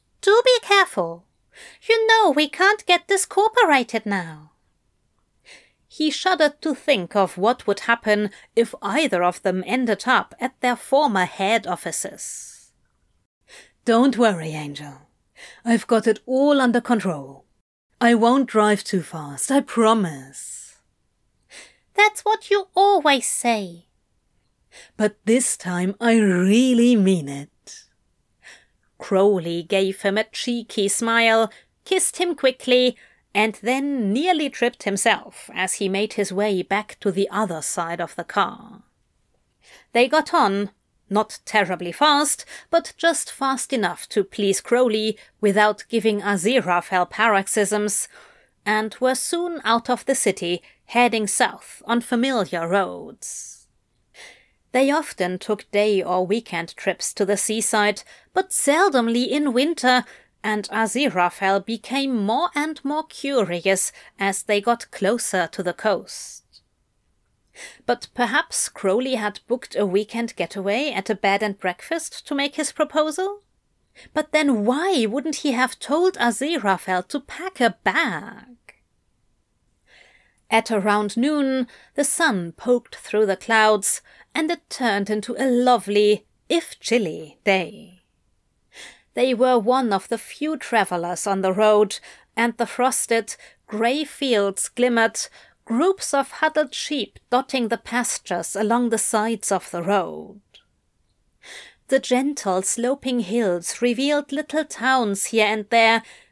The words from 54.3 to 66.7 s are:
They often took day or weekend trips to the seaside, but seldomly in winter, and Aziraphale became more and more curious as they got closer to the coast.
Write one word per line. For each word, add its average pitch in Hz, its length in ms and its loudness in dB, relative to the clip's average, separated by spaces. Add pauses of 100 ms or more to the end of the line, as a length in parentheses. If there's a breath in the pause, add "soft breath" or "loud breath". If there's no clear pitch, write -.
They 269 200 4
often 185 480 -2
took - 320 -6
day 208 320 2
or 180 240 0
weekend 180 480 -4
trips - 400 -4
to 202 100 0
the 196 120 2
seaside, 208 640 0 (300 loud breath)
but 381 180 -2
seldomly 262 800 2
in 294 220 0
winter, 254 540 2 (380 loud breath)
and 214 260 -4
Aziraphale 196 960 0
became 254 500 -4
more 233 380 0
and 302 320 -6
more 302 220 -4
curious 190 840 -2 (280 loud breath)
as 196 240 -2
they 208 180 0
got 233 300 -2
closer 196 560 -2
to - 160 -8
the 175 100 -2
coast. - 880 -6 (1300 loud breath)